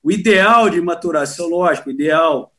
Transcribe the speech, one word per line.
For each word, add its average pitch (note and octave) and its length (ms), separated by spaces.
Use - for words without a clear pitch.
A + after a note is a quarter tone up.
O C#4+ 80
ideal G#3 600
de E3+ 100
maturação, E3+ 680
lógico, E3+ 420
o - 20
ideal D3+ 680